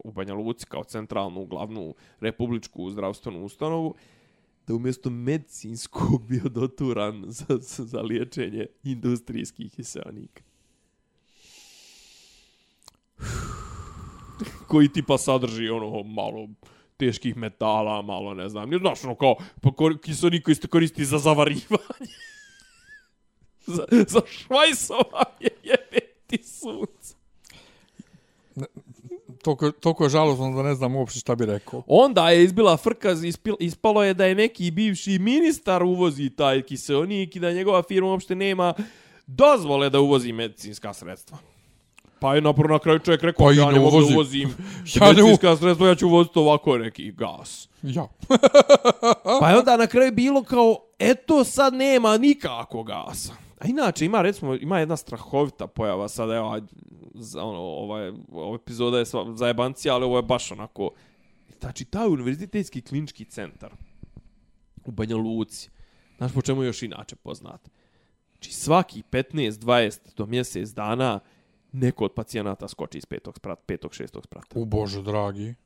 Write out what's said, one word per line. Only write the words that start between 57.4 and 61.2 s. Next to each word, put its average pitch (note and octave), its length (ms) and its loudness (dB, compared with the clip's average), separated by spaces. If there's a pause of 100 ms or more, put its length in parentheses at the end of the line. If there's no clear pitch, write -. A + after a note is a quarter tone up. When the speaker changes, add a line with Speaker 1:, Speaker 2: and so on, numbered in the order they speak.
Speaker 1:
ono, G#2 160 -10
ovaj, F#2+ 540 -10 (200)
ova E2+ 240 -12
epizoda A#2+ 420 -4
je A#2 80 -2
sva, A2+ 240 -6
zajebancija, B2 640 -4
ali B2+ 100 -2
ovo B2 140 -2
je B2 40 -2
baš A#2+ 300 -4
onako. G2+ 380 -10 (720)